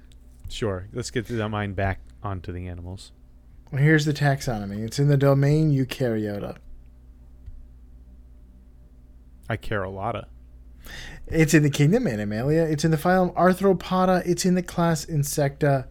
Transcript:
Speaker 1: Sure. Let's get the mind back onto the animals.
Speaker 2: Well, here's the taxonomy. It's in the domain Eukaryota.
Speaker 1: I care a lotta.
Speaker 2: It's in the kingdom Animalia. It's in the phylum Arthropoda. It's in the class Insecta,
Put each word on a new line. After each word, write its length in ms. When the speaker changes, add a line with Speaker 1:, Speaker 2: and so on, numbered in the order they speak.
Speaker 1:
Sure. 420
Let's 200
get 160
the 200
mind 280
back 240
onto 300
the 160
animals. 440
Speaker 2:
Well, 100
here's 240
the 80
taxonomy. 720
It's 140
in 80
the 100
domain 540
Eukaryota. 840
Speaker 1:
I 80
care 260
a 60
lotta. 380
Speaker 2:
It's 300
in 80
the 80
kingdom 340
Animalia. 600
It's 200
in 60
the 60
phylum 360
Arthropoda. 920
It's 180
in 80
the 80
class 440
Insecta, 840